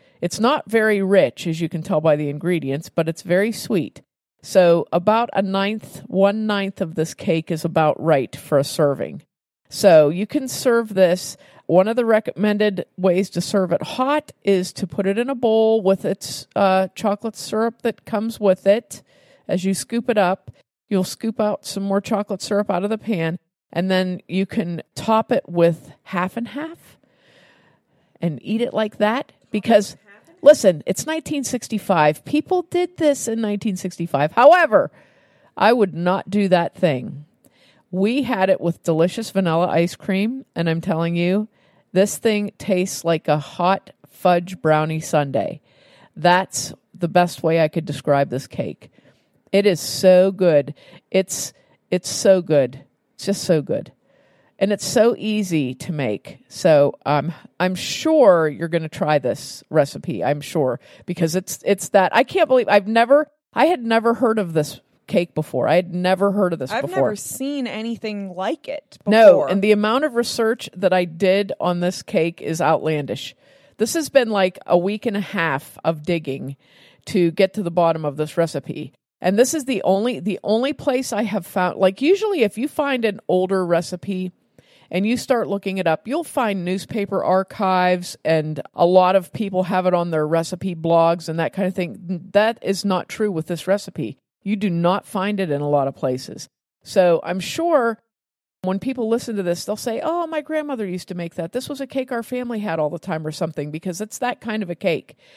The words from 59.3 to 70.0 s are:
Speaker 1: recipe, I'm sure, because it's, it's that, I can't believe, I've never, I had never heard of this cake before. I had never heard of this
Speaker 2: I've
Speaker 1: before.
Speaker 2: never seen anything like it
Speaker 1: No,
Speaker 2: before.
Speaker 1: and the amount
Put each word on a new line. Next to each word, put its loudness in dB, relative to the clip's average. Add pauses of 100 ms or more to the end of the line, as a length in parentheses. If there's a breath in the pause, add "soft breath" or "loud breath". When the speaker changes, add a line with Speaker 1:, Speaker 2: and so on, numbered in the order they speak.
Speaker 1:
recipe, -2
I'm -2
sure, -2 (260 loud breath)
because -4
it's, -6
it's 0
that, 4
I 4
can't 0
believe, 2
I've 2
never, 4 (220)
I 4
had 0
never 2
heard 0
of -4
this -2 (260)
cake -2
before. -2
I 4
had 0
never 0
heard 0
of -4
this -6
Speaker 2:
I've -2
Speaker 1:
before. -6
Speaker 2:
never 0
seen -8
anything -8
like -6
it -12
Speaker 1:
No, 8
Speaker 2:
before. 8
Speaker 1:
and 0
the 4
amount 2